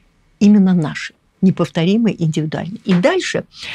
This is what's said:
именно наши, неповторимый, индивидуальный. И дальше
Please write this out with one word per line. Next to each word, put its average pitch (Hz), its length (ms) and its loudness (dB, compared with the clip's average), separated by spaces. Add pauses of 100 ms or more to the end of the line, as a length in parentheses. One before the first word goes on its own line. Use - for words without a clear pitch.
(400)
именно 202 340 4
наши, 151 400 -4 (300)
неповторимый, 185 760 0
индивидуальный. 160 680 -4
И 190 100 0
дальше 311 500 -2 (300)